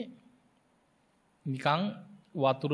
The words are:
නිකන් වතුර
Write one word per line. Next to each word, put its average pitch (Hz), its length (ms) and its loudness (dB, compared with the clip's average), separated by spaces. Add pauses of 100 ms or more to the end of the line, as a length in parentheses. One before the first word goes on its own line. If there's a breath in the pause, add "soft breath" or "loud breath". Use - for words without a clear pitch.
(1500)
නිකන් 143 360 0 (500)
වතුර 135 420 2